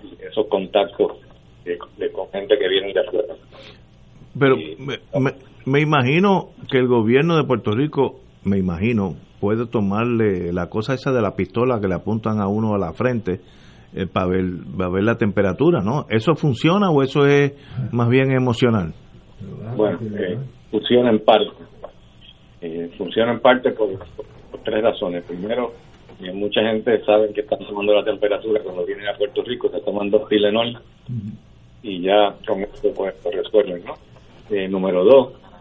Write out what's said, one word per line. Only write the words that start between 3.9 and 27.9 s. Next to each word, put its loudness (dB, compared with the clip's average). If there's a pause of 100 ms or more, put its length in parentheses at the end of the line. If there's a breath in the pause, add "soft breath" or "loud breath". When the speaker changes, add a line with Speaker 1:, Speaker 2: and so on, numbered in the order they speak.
Speaker 2:
Pero 4
Speaker 1:
Y -10
Speaker 2:
me, -8 (220)
me, 2 (340)
me 2
imagino 2 (180)
que 0
el 4
gobierno 4
de 2
Puerto 0
Rico, -2 (220)
me 0
imagino, 0 (240)
puede 0
tomarle 0
la -4
cosa -4
esa -2
de 2
la 0
pistola 0
que 0
le 0
apuntan -2
a 0
uno 0
a 0
la -4
frente, -2 (520 loud breath)
eh, -4
pa' -2
ver, 0 (320)
pa' -2
ver 0
la 2
temperatura, 2
¿no? -2
¿Eso 2
funciona 2
o 4
eso 2
es 4 (380 loud breath)
más 0
bien 4
emocional? 2 (840)
Speaker 1:
Bueno, 0 (180)
eh, -4 (320)
funciona 2
en 4
parte. 4 (1080)
Eh, -10
funciona 0
en -4
parte 4
por, -2
por, -18 (260)
por -16
tres -2
razones. -2
Primero, -6 (480)
eh, -12
mucha -2
gente 2
sabe 4
que -2
están -4
tomando 0